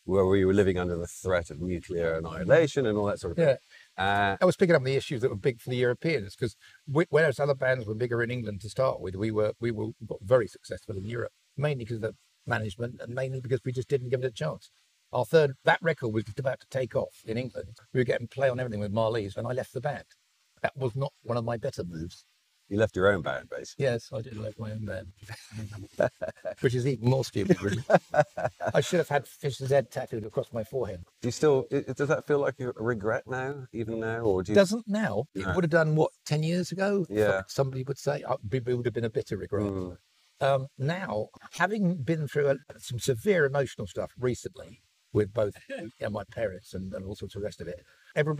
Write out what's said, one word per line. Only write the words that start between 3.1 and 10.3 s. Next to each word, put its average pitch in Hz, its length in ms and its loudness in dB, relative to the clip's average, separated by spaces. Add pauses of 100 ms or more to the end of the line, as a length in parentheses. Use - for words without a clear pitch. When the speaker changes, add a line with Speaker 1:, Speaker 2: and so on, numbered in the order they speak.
Speaker 1:
sort 87 120 -4
of - 40 -10
thing. 147 200 4 (420)
Speaker 2:
Yeah. 101 340 2
Speaker 1:
Uh, 95 80 -4
Speaker 2:
I 190 40 6
was 180 120 4
picking 170 200 6
up 127 80 0
the 135 120 0
issues 127 260 -2
that 131 80 4
were 107 60 -4
big 117 240 -2
for - 100 -10
the 127 60 -2
Europeans, 123 600 0
'cause 120 200 -4 (300)
we, 147 240 2
whereas 147 300 4
other 143 140 2
bands 131 320 0
were 107 80 -2
bigger 117 280 0
in 117 80 0
England 107 320 -6
to 107 80 -10
start 131 300 0
with, 95 160 -6
we 110 140 -2
were, 107 300 2
we 117 100 -2
were, 110 180 -4 (180)
got - 160 -10
very 107 240 4